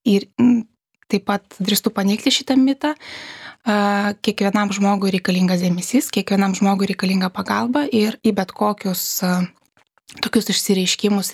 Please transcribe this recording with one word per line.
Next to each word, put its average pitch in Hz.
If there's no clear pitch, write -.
Ir, 202
m, 240
taip 202
pat -
drįstu 202
paneigti 208
šitą 262
mitą. 277
A, 202
kiekvienam 208
žmogui 196
reikalingas 185
dėmesys, 180
kiekvienam 196
žmogui 196
reikalinga 185
pagalba 233
ir 214
į 208
bet 190
kokius, 208
a, 180
tokius -
išsireiškimus 190